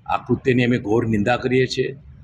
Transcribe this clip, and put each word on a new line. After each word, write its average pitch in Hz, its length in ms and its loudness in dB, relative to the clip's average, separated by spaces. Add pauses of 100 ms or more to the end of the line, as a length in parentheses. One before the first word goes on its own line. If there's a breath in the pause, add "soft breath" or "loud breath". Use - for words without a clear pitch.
આ 101 120 -4
કૃત્યની 123 460 0
અમે 120 140 2
ઘોર 113 280 0
નિંદા 110 320 0
કરીએ 127 300 0
છીએ. 131 220 -4 (340)